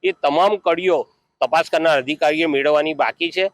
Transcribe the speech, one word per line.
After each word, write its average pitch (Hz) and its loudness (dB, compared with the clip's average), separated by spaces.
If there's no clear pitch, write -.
એ 190 -2
તમામ 180 0
કડીઓ 170 0
તપાસ 156 0
કરનાર 160 2
અધિકારીએ 151 0
મેળવવાની 151 0
બાકી 147 -4
છે. 190 0